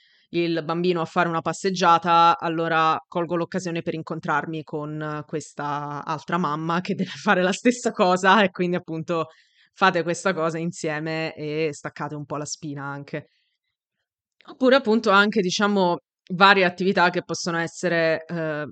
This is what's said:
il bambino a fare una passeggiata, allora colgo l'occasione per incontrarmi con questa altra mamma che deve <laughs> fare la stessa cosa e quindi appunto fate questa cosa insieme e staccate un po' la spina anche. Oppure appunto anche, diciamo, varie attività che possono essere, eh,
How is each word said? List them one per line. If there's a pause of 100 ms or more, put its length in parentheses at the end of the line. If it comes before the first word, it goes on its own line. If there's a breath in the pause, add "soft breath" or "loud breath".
(320 soft breath)
il
bambino
a
fare
una
passeggiata,
allora
colgo
l'occasione
per
incontrarmi
con
questa
altra
mamma
che
deve
<laughs>
fare
la
stessa
cosa
e
quindi
appunto (460 soft breath)
fate
questa
cosa
insieme
e
staccate
un
po'
la
spina
anche. (1160)
Oppure
appunto
anche,
diciamo, (360)
varie
attività
che
possono
essere,
eh,